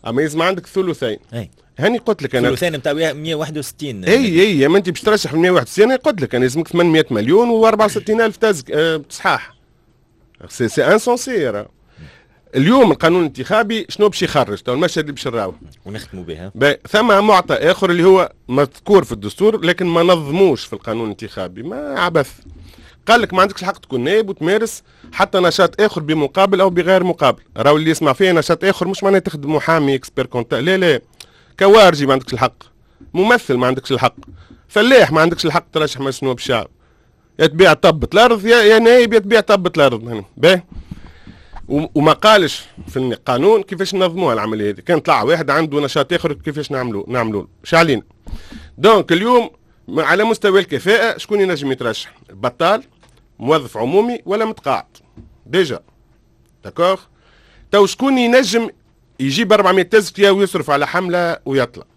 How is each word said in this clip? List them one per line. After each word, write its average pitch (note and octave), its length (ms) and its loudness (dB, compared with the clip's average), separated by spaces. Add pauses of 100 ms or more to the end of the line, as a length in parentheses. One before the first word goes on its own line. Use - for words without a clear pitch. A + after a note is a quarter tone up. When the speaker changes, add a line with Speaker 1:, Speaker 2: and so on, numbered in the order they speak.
Speaker 1:
أما A#2+ 140 -4
لازم D#3 220 -4
عندك F3+ 240 -4
ثلثين. E3 520 -6 (160)
Speaker 2:
أي. A2+ 160 -12 (280)
Speaker 1:
هاني G#3+ 200 -2
قلت - 240 -4
لك C3 140 -6
أنا. B2 120 0
Speaker 2:
ثلثين D#3+ 240 -2
متاع D3+ 400 -4
مية D#3 220 -8
وواحد D3+ 240 -8
وستين. C3 460 -12
Speaker 1:
أي، G3 360 2
أي، E3+ 260 2
أما F3 120 4
أنت F3+ 120 -2
باش C3 100 -10
ترشح - 300 -2
في C#3+ 60 -4
مية F3 140 2
وواحد D#3 160 2
وستين، G3+ 180 2
أنا B3+ 120 2
قلت B3+ 240 -2
لك A#2+ 140 -4
أنا B2 100 0
لازمك C#3+ 240 -4
ثمانمية E3 420 2
مليون D3 380 2
وأربعة A3 380 2
وستين G#3+ 340 -4
ألف A3+ 160 -2
تزك-، F#3+ 360 -2
آه، D#3 380 -2
صحاح. - 440 -4 (960)
سي، A#2 200 -4
سي C#3 160 -2
انسونسي، G#3+ 680 0
راه. G#2 180 -10 (880)
اليوم G3+ 360 4
القانون E3 280 0
الانتخابي G3 680 -4
شنو G#3 200 0
باش - 140 -4
يخرج؟ A2+ 360 -2
تو - 140 -6
المشهد D#3+ 260 -2
اللي D3 140 -8
باش C3+ 140 -12
نراوه. A2 280 -6 (320)
Speaker 2:
ونختموا G2 380 -16
بها. E2 300 -14
Speaker 1:
باهي، C#3 240 0 (100)
ثم G#3 380 2
معطى F3+ 280 2
آخر F3 360 0
اللي F3 140 0
هو F#3+ 280 4 (160)
مذكور C#3+ 560 0
في - 80 -10
الدستور F3+ 520 -2
لكن F3+ 220 -2
ما E3+ 160 2
نظموش E3+ 640 0
في - 80 -16
القانون A2+ 320 -8
الانتخابي، G2 580 -12
ما F3+ 380 -10
عبث. E3 320 -2 (760)
قال A#3 120 6
لك G3 140 -2
ما F#3 80 4
عندكش G3 200 -2
الحق F#3 160 -8
تكون B2+ 220 -8
نائب G3 280 0
وتمارس G3+ 540 -4 (300)
حتى G3 260 -2
نشاط F3+ 420 0
آخر G#3 200 0
بمقابل D#3 600 0
أو F#3+ 100 4
بغير F3+ 340 0
مقابل. D#3 380 0 (140)
راهو C#3+ 200 4
اللي D#3 140 0
يسمع D3+ 220 0
فيه F#3 200 0
نشاط D#3+ 320 0
آخر F#3+ 240 -2
مش G3 160 -8
معناه G3 140 2
تخدم D#3 360 -6
محامي D3 400 0
اكسبير C3 320 -6
كونتا، B2 300 -6
لا، E3+ 200 0
لا. E3+ 240 0 (580)
كوارجي F#3+ 480 6
ما C3+ 60 2
عندكش C3 220 -4
الحق، B2 280 -4 (520)
ممثل G#3 400 2
ما B2 120 0
عندكش C3 260 -4
الحق، B2 240 -2 (520)
فلاح A3 440 4
ما D#3 80 2
عندكش E3+ 260 0
الحق D#3 260 -4
ترشح D3+ 280 -4
مجلس C3+ 220 -6
نواب C3 140 -2
الشعب. A#2 320 -4 (720)
يا D#3+ 80 4
تبيع D#3+ 260 6
طبة D#3 420 2
الأرض A3 320 4
يا، A#3 160 6
يا A3 160 6
نائب A#3 340 6
يا A3+ 60 4
تبيع G3+ 220 2
طبة F#3 360 0
الأرض. A#2+ 320 2
يعني، A2 160 -8 (120)
باهي. F3+ 260 2 (1080)
و-، D3 260 -2
وما D#3 180 2
قالش G#3 520 2 (240)
في - 80 -10
القانون C3 640 0
كيفاش F#3+ 320 -8
ننظموها F3 400 -2
العملية G#2+ 360 -4
هذه. F#2+ 100 -10
كان E3+ 180 -2
طلع C#3 240 0
واحد D3+ 280 -2
عنده D3 300 -2
نشاط C#3+ 320 -2
آخر D#3+ 200 -4
كيفاش D3 380 -10
نعملوه، B2 380 -6
نعملوه. A2 400 -4 (160)
شو - 120 -2
علينا؟ D#3 260 2 (760)
دونك F3+ 340 2
اليوم A#3 380 0 (380)
م-، C3 120 -4
على E3+ 240 2
مستوى G#3+ 360 2
الكفاءة F#3+ 580 -2
شكون G#3 220 -4
ينجم C#3+ 320 -2
يترشح؟ A#2+ 420 -6 (160)
بطال، E3 520 -2 (560)
موظف C3+ 380 -2
عمومي G3 500 -2
ولا G#3+ 180 -2
متقاعد؟ D3+ 420 -6 (600)
ديجا. C#3 340 -2 (840)
داكوغ؟ F#3 360 -2 (720)
تو G3+ 160 4
شكون C4+ 320 -2
ينجم A#3 500 2 (520)
يجيب F3+ 320 -2
أربعمية F#3+ 300 4
تزكية G3 480 2
ويصرف F#3 400 -2
على C#3+ 160 0
حملة F3 600 -4
ويطلع؟ C3+ 380 -4 (120)